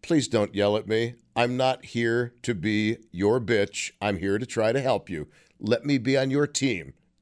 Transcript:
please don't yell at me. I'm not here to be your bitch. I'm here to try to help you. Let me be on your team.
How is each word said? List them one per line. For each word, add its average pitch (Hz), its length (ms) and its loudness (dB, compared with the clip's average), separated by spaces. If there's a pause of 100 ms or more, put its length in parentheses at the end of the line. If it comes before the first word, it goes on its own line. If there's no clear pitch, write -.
please 143 260 2
don't 104 260 0
yell 101 220 2
at 92 120 -4
me. 117 260 -2 (220)
I'm 123 200 2
not 131 280 0
here 120 580 0
to 123 120 -2
be 107 420 0 (140)
your 101 300 2
bitch. 101 600 -2
I'm 101 180 -2
here 98 200 0
to 123 80 -6
try 113 260 0
to 135 80 2
help 127 300 -2
you. 76 180 -8 (320)
Let 113 240 0
me 143 140 0
be 127 180 0
on 135 140 0
your 143 160 0
team. 101 480 -4 (280)